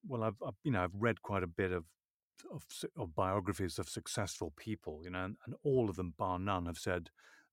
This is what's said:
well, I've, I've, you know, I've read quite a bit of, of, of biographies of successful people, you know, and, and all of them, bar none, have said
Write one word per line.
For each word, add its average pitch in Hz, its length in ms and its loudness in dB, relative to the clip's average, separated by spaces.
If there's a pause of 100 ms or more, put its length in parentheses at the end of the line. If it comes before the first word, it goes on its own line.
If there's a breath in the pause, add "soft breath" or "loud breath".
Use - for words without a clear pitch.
well, 127 200 -2
I've, 110 200 0
I've, 104 200 -6
you 147 80 4
know, 95 100 6
I've 90 140 0
read 107 260 2
quite 98 220 0
a - 20 2
bit 90 240 2
of, 87 140 0 (680)
of, 170 120 -10 (340)
of 90 160 -6
biographies 95 640 2
of - 100 -4
successful - 680 -4
people, 82 480 -6
you 90 60 -8
know, 92 160 -2
and, 104 100 -6 (100)
and 123 160 -8
all 131 260 6
of 92 60 -2
them, 87 240 -2
bar 92 220 0
none, 92 260 2
have 85 120 -4
said 90 320 0 (420 soft breath)